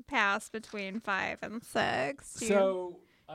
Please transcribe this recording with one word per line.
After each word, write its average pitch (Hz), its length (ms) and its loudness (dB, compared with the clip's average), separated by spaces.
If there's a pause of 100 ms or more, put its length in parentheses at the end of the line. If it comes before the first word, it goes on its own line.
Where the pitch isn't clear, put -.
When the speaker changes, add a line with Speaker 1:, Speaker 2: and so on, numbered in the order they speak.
Speaker 1:
pass 208 420 2
between 208 520 -8
five 196 420 -2
and 214 220 -8
six? - 680 0
Do - 100 -6
you, 226 80 0
Speaker 2:
So, 190 440 4 (380)